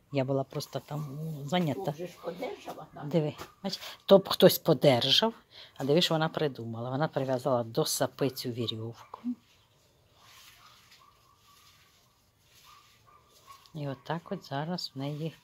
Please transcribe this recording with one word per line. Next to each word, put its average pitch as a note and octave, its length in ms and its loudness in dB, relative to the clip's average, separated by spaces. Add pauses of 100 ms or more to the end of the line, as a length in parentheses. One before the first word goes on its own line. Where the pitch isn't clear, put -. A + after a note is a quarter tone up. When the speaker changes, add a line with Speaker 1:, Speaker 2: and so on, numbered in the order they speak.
(120)
Speaker 1:
я C#3 140 0
була C3+ 180 0
просто - 420 -8
там, D3 380 -8
ну, D3 260 -8
зайнята. E3+ 360 0
Speaker 2:
Тут C#3+ 120 -2
же F3 100 -8
ж - 60 -16 (120)
подержала, F3+ 680 -10
так? C#3+ 140 -12
Speaker 1:
Диви, D3+ 260 0 (300)
бач, G3 160 -8 (260)
то G3 120 10
б F#3+ 120 2
хтось - 300 8
подержав, C3+ 760 4 (440)
а C#3 60 -6
диви, D3 180 4
що E3+ 120 2
вона D#3+ 160 2
придумала. B2 600 -4
Вона C#3 180 0
прив'язала C3 560 0
до A#2 220 -2
сапи - 440 -2
цю - 200 -6
вірьовку. A#2 680 -8 (4000)
І D3 120 -6
отак C#3+ 440 -8
от - 180 -10
зараз D#3 460 -6
в C3+ 40 -8
неї D3 340 -6 (100)